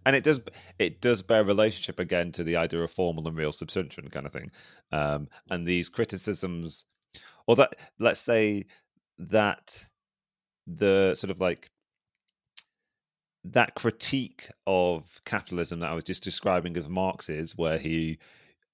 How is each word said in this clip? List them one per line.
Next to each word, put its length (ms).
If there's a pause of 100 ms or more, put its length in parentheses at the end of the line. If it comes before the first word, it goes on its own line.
And 100
it 80
does, 160 (400)
it 220
does 200
bear 220
relationship 560
again 340
to 120
the 100
idea 260
of 80
formal 380
and 80
real 160
subsumption 580
kind 160
of 60
thing. 200 (420)
Um, 340 (220)
and 180
these 220
criticisms, 960 (640)
or 100
that, 180 (240)
let's 220
say 420 (560)
that 640 (800)
the 480
sort 160
of, 100
like, 300 (1700)
that 320
critique 720 (160)
of 600
capitalism 560
that 100
I 20
was 100
just 200
describing 540
as 100
Marx's, 680
where 220
he 400 (560)